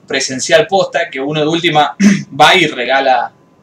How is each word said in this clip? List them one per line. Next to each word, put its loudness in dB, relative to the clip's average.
presencial -2
posta, -2
que -8
uno -4
de 0
última 0
<clears throat> 2
va 6
y 2
regala -2